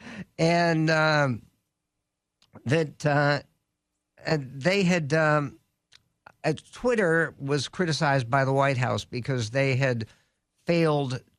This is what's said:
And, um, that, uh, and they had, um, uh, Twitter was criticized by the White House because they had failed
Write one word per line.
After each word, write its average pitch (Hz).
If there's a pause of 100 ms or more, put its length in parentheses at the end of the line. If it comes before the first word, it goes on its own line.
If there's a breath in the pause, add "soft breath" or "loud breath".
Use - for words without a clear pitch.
(380 loud breath)
And, 165
um, 151 (1200)
that, 151
uh, 147 (880)
and 143
they 180
had, 170
um, 151 (840)
uh, 151 (200)
Twitter 165
was 139
criticized 139
by 135
the 135
White 139
House 113
because 123
they 135
had 123 (600 soft breath)
failed 147 (180)